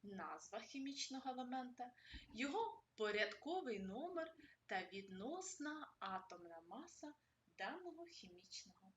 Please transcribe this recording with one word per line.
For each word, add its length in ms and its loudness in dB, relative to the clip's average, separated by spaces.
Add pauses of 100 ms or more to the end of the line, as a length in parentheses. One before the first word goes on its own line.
назва 560 -2
хімічного 680 0
елемента, 640 0 (420)
його 500 4 (120)
порядковий 840 4
номер 560 0 (300)
та 180 2 (100)
відносна 1040 -2
атомна 680 -4
маса 460 -8 (440)
даного 480 -2
хімічного 920 -12